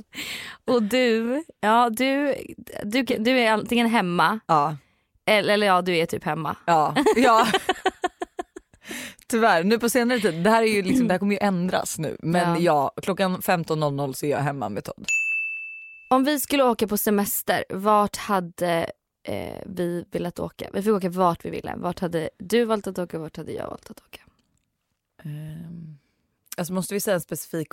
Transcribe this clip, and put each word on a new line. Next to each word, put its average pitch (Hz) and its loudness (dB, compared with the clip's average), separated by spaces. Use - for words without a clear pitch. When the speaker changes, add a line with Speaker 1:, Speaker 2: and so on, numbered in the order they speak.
Speaker 1:
Och 240 2
du, 240 0
ja, 233 4
du, 269 0
du, 226 0
du 240 2
är 220 4
antingen 233 2
hemma 185 2
Speaker 2:
Ja. 156 2
Speaker 1:
eller, 202 4
eller 208 2
ja, 180 4
du 180 0
är 165 2
typ - -6
hemma. 156 -4
Speaker 2:
Ja, 151 4
ja. 233 6
Speaker 1:
<laughs> 381 2
Speaker 2:
Tyvärr, 214 4
nu 220 4
på 240 0
senare 240 2
tid, 180 2
det 214 6
här 226 6
är 220 4
ju 208 2
liksom, 220 2
det 185 4
här 180 0
kommer 202 0
ju 196 0
ändras 185 0
nu. 151 -6
Men 175 2
Speaker 1:
Ja. 165 0
Speaker 2:
ja, 147 -10
klockan 185 -2
femton 165 0
noll 147 0
noll 139 -4
så - -6
är 143 0
jag 127 0
hemma 139 -2
med 101 -8
Todd. - -12
Speaker 1:
Om 262 4
vi 294 2
skulle 285 0
åka 226 2
på 208 -2
semester, 202 0
vart 208 2
hade, 175 -2
eh, 87 -8
vi 175 -6
velat 175 -6
åka? - -10
Vi 196 -4
fick 220 2
åka 185 0
vart 175 0
vi 170 -6
ville. - -8
Vart 175 -6
hade 165 -4
du 214 2
valt 220 -2
att 190 -6
åka, 175 -8
vart 160 -10
hade 165 -12
jag - -8
valt - -16
att - -20
åka? - -20
Speaker 2:
Ehm, 156 -14
alltså 180 -6
måste 185 -4
vi 202 -2
säga 202 0
en 170 0
specifik - -8